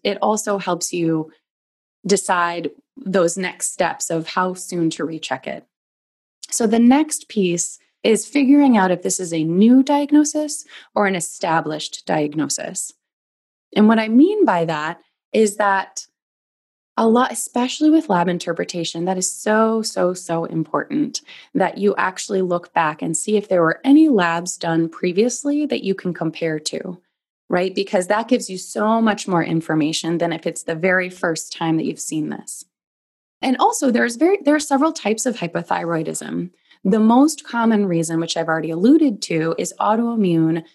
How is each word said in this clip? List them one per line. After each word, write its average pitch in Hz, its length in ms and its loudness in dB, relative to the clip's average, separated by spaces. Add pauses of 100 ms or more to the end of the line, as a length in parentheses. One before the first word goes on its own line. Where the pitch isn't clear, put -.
it 202 180 -2
also 208 380 0
helps 175 340 -4
you 160 400 -2 (720)
decide 175 640 0 (260)
those 180 400 0
next - 360 -6
steps - 380 -4
of 160 180 -4
how 185 260 -2
soon 170 360 -2
to 165 140 -6
recheck 156 420 -8
it. - 200 -10 (840)
So 233 160 0
the 226 120 2
next 269 500 4
piece 175 500 -2 (240)
is 220 240 2
figuring 277 500 4
out 185 160 4
if 175 100 -2
this 190 160 -4
is 170 140 -6
a 160 120 -2
new 220 380 6
diagnosis 294 800 0 (300)
or 208 120 2
an 190 100 0
established 156 880 -4
diagnosis. 151 840 -4 (840)
And 214 140 6
what 226 100 4
I 220 100 -2
mean 349 360 6
by 180 200 2
that 160 360 -4 (320)
is 208 240 2
that 196 500 -2 (880)
a 226 100 2
lot, 240 260 4
especially 254 580 0
with 311 180 4
lab 180 200 2
interpretation, 170 760 -4
that 185 140 -2
is 180 120 -4
so, 220 520 0
so, 185 320 -2
so 165 300 -4
important - 760 -4 (320)
that 180 240 0
you 196 200 0
actually 185 440 -2
look 175 320 -4
back 156 300 -2
and 165 120 -4
see 214 220 -2
if 208 120 -2
there 180 120 4
were 165 240 2
any 302 240 8
labs 175 480 0
done 165 320 0
previously 240 800 -2
that 240 160 -4
you 190 120 -2
can 180 200 -6
compare 160 440 -4
to, 175 400 -10 (520)
right? 185 240 -2
Because 190 320 -2
that 220 220 -2
gives - 200 0
you 190 80 -10
so 220 460 -2
much 214 260 0
more 175 160 2
information 160 720 -2
than 165 160 -2
if 160 140 -10
it's 165 160 -6
the 170 120 -6
very 180 360 0
first 175 420 -6
time 165 240 -2
that 160 80 -2
you've - 160 -6
seen 151 300 -6
this. - 340 -14 (800)
And 254 160 0
also, 330 320 2
there's 233 260 0
very, 359 260 2
there 294 120 4
are 302 60 0
several 294 320 0
types 220 340 -4
of 233 100 -2
hypothyroidism. 170 1120 -6 (320)
The 214 180 2
most 247 440 4
common 226 400 0
reason, 165 360 0
which 165 180 -4
I've 165 100 -2
already 160 220 -2
alluded 233 520 4
to, 165 360 -2
is - 200 -6
autoimmune 202 840 0 (100)